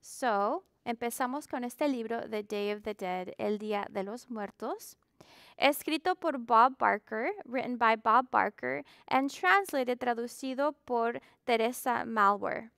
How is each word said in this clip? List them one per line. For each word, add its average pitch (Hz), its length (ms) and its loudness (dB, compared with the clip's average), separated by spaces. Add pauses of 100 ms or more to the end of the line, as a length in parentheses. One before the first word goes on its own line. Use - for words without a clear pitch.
So, 226 580 -2 (200)
empezamos 247 640 -6
con 247 160 -6
este 247 240 -2
libro, 233 400 -4
The 214 140 -6
Day 208 300 -4
of 208 100 -8
the 214 100 -6
Dead, 185 460 -6
El 214 180 0
Día 208 340 -4
de 202 120 -4
los 208 260 -10
Muertos, 220 720 -10 (580)
escrito 311 580 0
por 320 220 -4
Bob 240 400 4
Barker, 220 560 0 (140)
written 247 320 -4
by 226 180 4
Bob 226 340 4
Barker, 196 540 0 (240)
and 269 220 2
translated, 320 680 2
traducido 247 760 -2 (100)
por 233 380 -2 (240)
Teresa 233 580 0
Malwer. 208 720 2